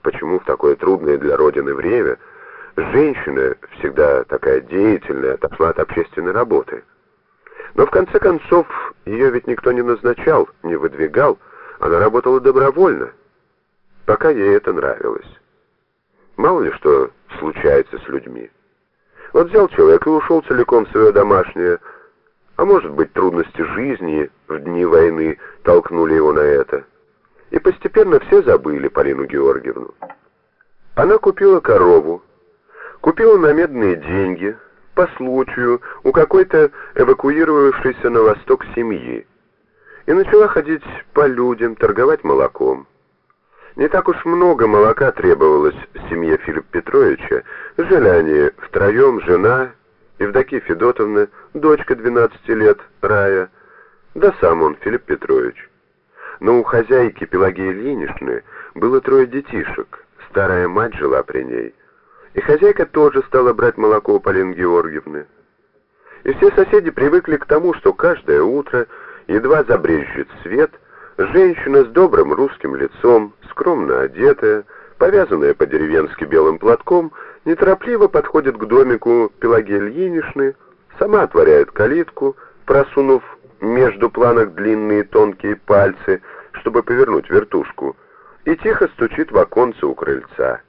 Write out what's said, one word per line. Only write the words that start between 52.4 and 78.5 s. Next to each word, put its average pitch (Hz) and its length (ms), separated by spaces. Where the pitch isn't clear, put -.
лет, 107 260
Рая, 98 480
да 185 260
сам 85 220
он, 76 140
Филипп 110 300
Петрович. 65 500
Но 117 200
у 117 40
хозяйки 117 600
Пелагеи 95 460
Ильиничны 92 720
было 127 260
трое 131 240
детишек, - 800
старая 92 380
мать 104 260
жила 67 300
при 65 200
ней, 60 320
и 101 60
хозяйка 180 440
тоже 135 380
стала 123 300
брать 117 240
молоко 107 380
у 98 40
Полины 95 340
Георгиевны. 82 720
И - 100
все - 180
соседи 190 400
привыкли 151 460
к - 80
тому, 165 280
что - 200
каждое 80 500
утро, 123 440
едва 131 360
забрезжит 78 640
свет, 120 280
женщина 139 640
с 120 40
добрым 113 460
русским 80 420
лицом, 107 580
скромно 78 520
одетая, 107 600
повязанная 135 560
по-деревенски 76 720
белым 78 360
платком, 151 520
неторопливо 196 600
подходит 143 500